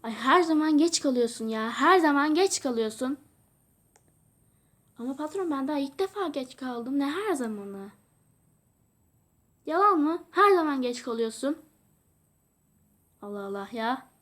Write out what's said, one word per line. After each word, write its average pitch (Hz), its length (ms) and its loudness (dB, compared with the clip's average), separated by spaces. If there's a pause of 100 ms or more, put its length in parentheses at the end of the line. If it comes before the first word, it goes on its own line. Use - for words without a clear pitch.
Ay, 226 80 -8
her 262 300 4
zaman 311 360 4
geç 330 240 2
kalıyorsun 240 460 0
ya. 220 240 -4
Her 302 280 6
zaman 302 360 4
geç 381 260 2
kalıyorsun. 240 560 -2 (1800)
Ama 254 160 -6
patron, 349 360 -6
ben 269 160 -4
daha 294 120 -2
ilk 269 200 -6
defa 381 280 -4
geç 269 280 -8
kaldım. 254 440 -6
Ne 277 120 0
her 392 220 -2
zamanı? 202 580 -8 (1700)
Yalan 359 340 4
mı? 330 320 0
Her 403 200 6
zaman 302 300 2
geç 247 220 -4
kalıyorsun. 233 540 -4 (1600)
Allah 202 240 -12
Allah 196 260 -8
ya. 233 380 -6 (120)